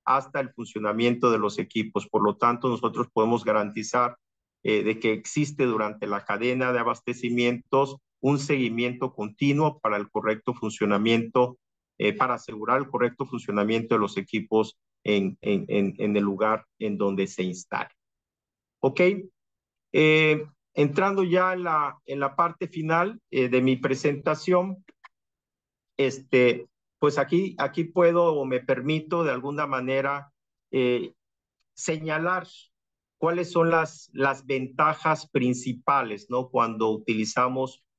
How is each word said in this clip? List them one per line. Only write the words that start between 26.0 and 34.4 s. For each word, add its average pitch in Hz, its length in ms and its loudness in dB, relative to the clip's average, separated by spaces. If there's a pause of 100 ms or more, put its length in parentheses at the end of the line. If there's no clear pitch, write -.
pues 147 180 2
aquí, 180 420 0
aquí 139 240 -2
puedo 170 500 4
o 139 120 -2
me 127 160 -2
permito 156 640 -2
de 143 60 0
alguna 143 360 -4
manera, 135 640 -2 (400)
eh, 123 420 0 (640)
señalar 160 720 -4 (720)
cuáles 170 320 0
son 165 180 4
las, 160 440 0
las 135 320 -2